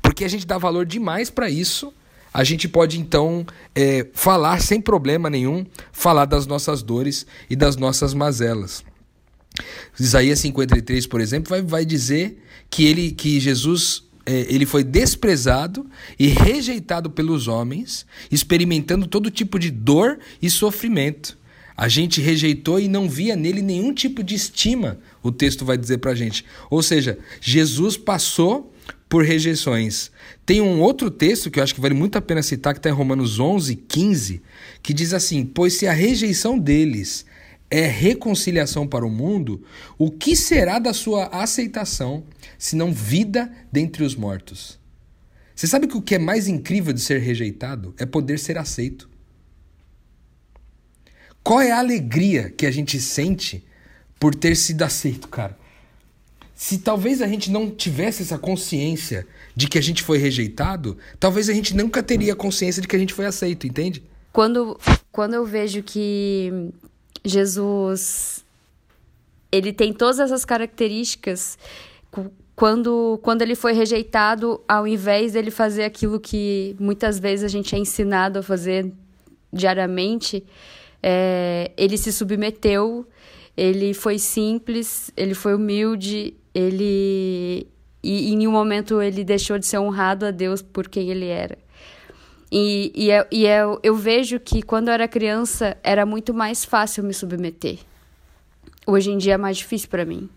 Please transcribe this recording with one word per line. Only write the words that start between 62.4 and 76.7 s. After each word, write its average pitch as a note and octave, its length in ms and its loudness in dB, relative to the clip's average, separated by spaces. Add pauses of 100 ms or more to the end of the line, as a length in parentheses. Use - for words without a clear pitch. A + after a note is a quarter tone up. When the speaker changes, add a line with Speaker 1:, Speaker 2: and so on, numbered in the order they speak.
Speaker 1:
de F#3 60 -6
que G3 80 0
a F#3 40 4
gente F#3+ 160 -2
foi G3+ 100 -4
aceito, F3+ 400 -4
entende? D3 380 -4 (280)
Speaker 2:
Quando, A3+ 480 2 (320)
quando G#3+ 220 -2
eu A#3+ 100 0
vejo G#3 380 -4
que G3 880 -4 (520)
Jesus, G3 1200 -2 (1080)
ele G3 220 0
tem G#3+ 200 2
todas B3 260 2
essas C4 260 0
características. A3+ 1120 -4 (520)
Cu-, G3 220 -10 (240)
quando, A3+ 680 2
quando A3+ 180 2
ele A#3 140 0
foi A#3 180 0
rejeitado, A3 960 0
ao G#3+ 200 2
invés G#3 460 0
dele A3 180 -2
fazer G#3+ 320 0
aquilo G#3+ 360 -2
que G3+ 600 -4